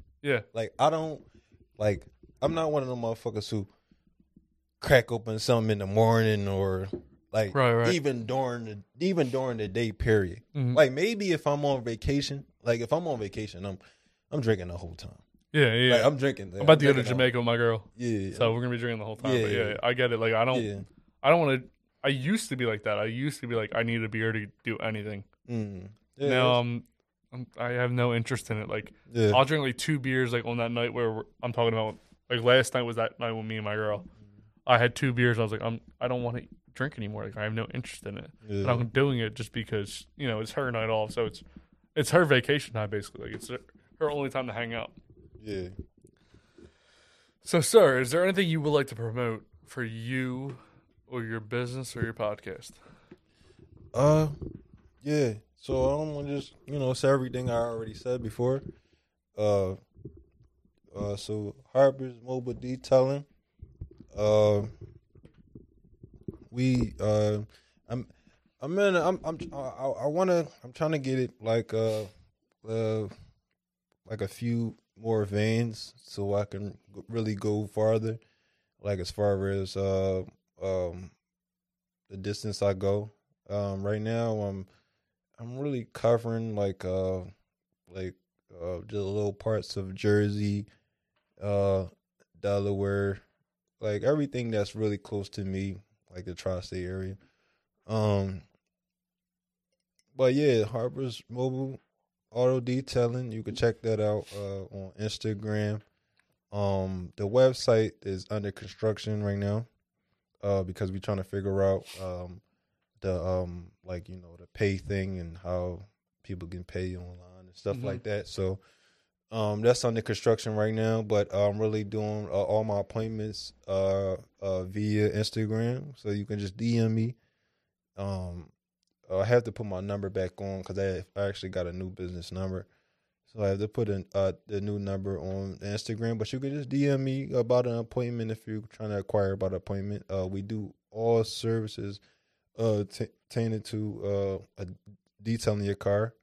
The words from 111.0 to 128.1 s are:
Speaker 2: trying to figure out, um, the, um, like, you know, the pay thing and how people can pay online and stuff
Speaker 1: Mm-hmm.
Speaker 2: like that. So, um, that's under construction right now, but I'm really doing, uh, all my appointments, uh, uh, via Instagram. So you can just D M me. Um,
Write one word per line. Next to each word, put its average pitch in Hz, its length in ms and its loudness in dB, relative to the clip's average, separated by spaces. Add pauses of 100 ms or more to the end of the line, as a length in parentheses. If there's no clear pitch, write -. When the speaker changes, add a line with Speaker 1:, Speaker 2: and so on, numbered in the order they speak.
Speaker 2:
trying 101 180 -2
to 95 60 -4
figure 98 380 -2
out, 95 220 2 (180)
um, 90 380 -10 (600)
the, 90 240 -2
um, 90 460 -2 (140)
like, 90 240 -10
you 92 80 -14
know, 87 220 -20
the 87 100 -20
pay 98 280 0
thing 95 420 -4
and 85 200 -10
how 90 420 -4 (420)
people 90 260 -10
can 87 160 -10
pay 92 320 -6
online 90 500 -18
and - 100 -20
stuff 101 200 -2
Speaker 1:
Mm-hmm. 120 100 -6
Speaker 2:
like 95 180 -6
that. 104 240 -4
So, 95 300 -2 (720)
um, 107 280 0
that's 123 240 4
under 117 180 0
construction 110 540 2
right 107 180 2
now, 110 280 2
but 104 320 2
I'm 104 260 2
really 107 240 0
doing, 107 440 -4
uh, 98 140 0
all 110 220 2
my 101 160 0
appointments, 107 720 -6 (160)
uh, 98 480 2 (260)
uh, 92 220 -2
via 104 460 0
Instagram. 110 880 -2
So 104 140 -8
you 101 160 -2
can 104 140 -6
just 98 160 -8
D 117 220 0
M 110 160 2
me. 113 200 0 (800)
Um, 92 540 -8 (640)